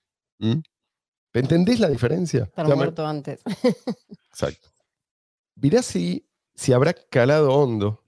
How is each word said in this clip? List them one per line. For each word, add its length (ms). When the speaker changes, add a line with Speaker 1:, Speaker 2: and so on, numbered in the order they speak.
Speaker 1:
¿Mm? 200
¿Entendés 460
la 100
diferencia? 540
Speaker 2:
Estar 220
Speaker 1:
O 40
sea, 60
me 80
Speaker 2:
muerto 220
antes. 400
<laughs> 880
Speaker 1:
Exacto. 360
Mirá 260
si, 460
si 200
habrá 200
calado 580
hondo 560